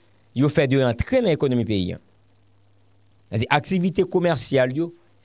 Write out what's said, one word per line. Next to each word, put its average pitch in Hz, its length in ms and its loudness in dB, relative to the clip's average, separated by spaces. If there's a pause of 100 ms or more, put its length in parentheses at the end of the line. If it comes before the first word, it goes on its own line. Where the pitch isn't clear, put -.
(340)
yo 139 160 2
fait 147 180 2
de 135 140 2
rentrer 127 400 0
dans 220 60 0
l'économie 135 360 0
pays. 92 320 -2 (1300)
C'est-à-dire, 107 200 -2
activité 175 540 0
commerciale, 135 720 0
yo, 170 180 -6 (300)